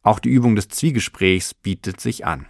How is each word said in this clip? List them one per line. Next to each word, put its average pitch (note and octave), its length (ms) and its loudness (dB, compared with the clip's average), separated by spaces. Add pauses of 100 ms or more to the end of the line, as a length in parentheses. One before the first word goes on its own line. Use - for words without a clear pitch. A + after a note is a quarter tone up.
Auch G#2 180 2
die - 80 -4
Übung A#2+ 300 4
des G2 100 -2
Zwiegesprächs F#2+ 840 0
bietet - 480 -8
sich - 240 -6
an. E2+ 240 -6